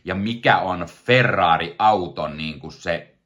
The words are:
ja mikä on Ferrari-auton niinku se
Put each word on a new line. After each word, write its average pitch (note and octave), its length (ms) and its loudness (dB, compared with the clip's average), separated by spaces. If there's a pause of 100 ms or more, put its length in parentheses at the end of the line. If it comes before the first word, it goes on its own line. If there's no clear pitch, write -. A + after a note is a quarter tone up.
ja F#2 100 -6
mikä A2 440 0
on F2 280 -4
Ferrari-auton F2 1500 0
niinku D#2 340 -10
se - 440 -8 (120)